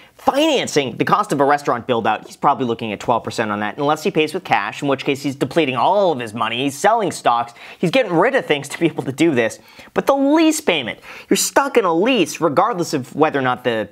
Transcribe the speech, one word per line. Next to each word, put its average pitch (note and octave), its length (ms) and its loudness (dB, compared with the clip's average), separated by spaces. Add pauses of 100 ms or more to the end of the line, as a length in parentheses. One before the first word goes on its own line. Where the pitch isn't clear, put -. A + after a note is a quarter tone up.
(160)
financing, G#3 800 0
the C#3+ 80 0
cost G3 260 0
of D3 80 0
a C#3+ 60 4
restaurant C#3+ 420 0
build A2+ 200 0
out, G#2+ 180 -2
he's - 100 -20
probably C3+ 300 2
looking A2+ 260 -2
at G2 80 -6
twelve A#2 240 0
percent A2 280 -2
on G#2 100 -2
that, G#2 160 -4
unless D3 260 0
he G3+ 80 0
pays D#3 220 0
with F3+ 100 -6
cash, A2 380 -2
in C#3+ 60 -4
which C3+ 180 0
case C3+ 160 -2
he's C#3 140 -4
depleting C3+ 400 0
all E3+ 360 2
of B2+ 80 -2
his A2+ 140 -10
money, A2+ 300 -2
he's C#3 140 -4
selling G#3 340 -2
stocks, A#2+ 420 -2 (260)
he's F3 120 0
getting A3+ 220 0
rid G3+ 220 2
of E3+ 100 0
things C#3 240 -2
to - 100 -10
be E3+ 80 2
able D3 160 -4
to C3 80 -6
do D#3 220 2
this. A#2 260 0 (340)
But - 140 -2
the C#4 80 4
lease D4+ 460 2
payment, C3+ 380 -2 (300)
you're G3 80 2
stuck C#4 400 0
in G#3 80 4
a E3+ 80 2
lease G3+ 480 0
regardless F3 520 0
of C3 220 -6
whether D3+ 240 2
or C3 40 -2
not B2+ 200 0
the A2+ 280 0